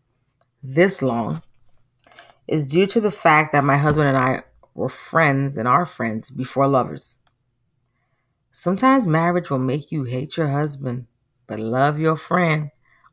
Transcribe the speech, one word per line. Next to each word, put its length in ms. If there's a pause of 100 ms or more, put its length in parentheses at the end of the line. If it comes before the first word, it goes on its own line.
(640)
this 400
long 400 (1040)
is 200
due 200
to 140
the 100
fact 420
that 120
my 140
husband 300
and 100
I 240 (320)
were 140
friends 680
and 100
are 200
friends 440
before 360
lovers. 520 (1300)
Sometimes 560
marriage 400
will 100
make 320
you 140
hate 320
your 120
husband, 580 (400)
but 120
love 400
your 180
friend, 540 (420)